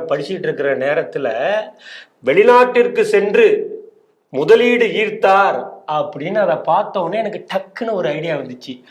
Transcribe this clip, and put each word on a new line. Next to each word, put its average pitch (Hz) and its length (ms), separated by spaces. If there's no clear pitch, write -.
படிச்சுட்டு 147 320
இருக்கிற 139 380
நேரத்துல 143 760
வெளிநாட்டிற்கு 240 760
சென்று 208 680
முதலீடு 233 580
ஈர்த்தார்" 196 840
அப்படின்னு 151 500
அதை 180 180
பார்த்த 190 460
உடனே 170 160
எனக்கு 208 360
டக்குன்னு 226 380
ஒரு 175 180
ஐடியா 156 260
வந்துச்சு. 123 560